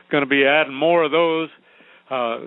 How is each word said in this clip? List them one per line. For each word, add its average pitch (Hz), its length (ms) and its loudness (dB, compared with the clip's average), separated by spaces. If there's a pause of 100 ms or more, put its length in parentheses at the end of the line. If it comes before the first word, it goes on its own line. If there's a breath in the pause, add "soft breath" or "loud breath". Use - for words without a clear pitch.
(120)
gonna 147 140 0
be 139 200 2
adding 143 280 0
more 165 300 2
of 147 80 -2
those, 160 380 0 (600 soft breath)
uh, 120 380 -4